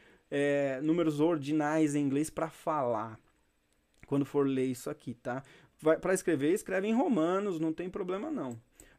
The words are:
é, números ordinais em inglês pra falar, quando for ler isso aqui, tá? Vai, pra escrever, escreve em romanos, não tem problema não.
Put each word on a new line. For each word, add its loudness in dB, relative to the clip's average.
é, 0
números 2
ordinais 2
em 2
inglês 0
pra -6
falar, -2
quando 0
for 0
ler 0
isso -6
aqui, -10
tá? -8
Vai, 4
pra 0
escrever, 2
escreve -2
em 2
romanos, 0
não 0
tem -8
problema -6
não. -6